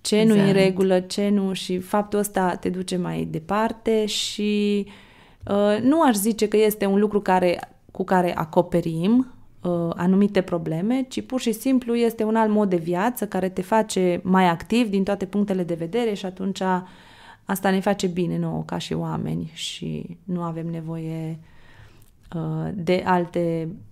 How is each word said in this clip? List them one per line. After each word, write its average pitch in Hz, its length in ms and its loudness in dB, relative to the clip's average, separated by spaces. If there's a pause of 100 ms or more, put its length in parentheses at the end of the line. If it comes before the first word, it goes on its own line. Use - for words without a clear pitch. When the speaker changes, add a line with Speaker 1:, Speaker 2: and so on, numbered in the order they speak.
Speaker 1:
ce 214 240 2
nu 220 100 6
e 202 60 6
în 196 60 6
Speaker 2:
Exact. 196 180 6
Speaker 1:
regulă, 190 360 4
ce 202 280 -2
nu, 196 240 2
și 185 260 -4
faptul 208 400 -2
ăsta 196 380 0
te - 120 -4
duce 185 280 -4
mai 165 340 -2
departe 214 760 -2
și, 208 800 -2 (600)
uh, 208 360 2
nu 302 200 4
aș 262 120 6
zice 208 340 0
că 214 80 0
este 214 300 2
un 196 120 2
lucru 208 220 2
care, 180 380 2 (320)
cu - 140 -6
care 180 320 2
acoperim, 170 960 0 (300)
uh, 170 340 0
anumite 190 440 4
probleme, 180 680 -2
ci - 140 -6
pur 254 180 -4
și 233 120 0
simplu 240 420 0
este 226 300 2
un 220 120 0
alt 220 140 4
mod 208 200 4
de 180 60 2
viață 175 500 -2
care 190 220 -2
te 185 140 -4
face 185 600 2
mai 185 260 4
activ 214 400 0
din 196 160 0
toate 202 200 -2
punctele 196 380 -2
de 170 120 -4
vedere 202 400 -4
și 196 120 -8
atunci 185 340 -6 (840)
asta 190 260 -2
ne 190 100 2
face 202 260 0
bine 170 320 -2
nouă 160 280 -4
ca 170 120 -6
și 165 140 -8
oameni 160 640 -4
și 165 680 -10
nu 180 180 -6
avem 165 240 -6
nevoie, 160 720 -8 (960)
uh, 160 400 -4
de 180 320 0
alte 170 640 -2 (240)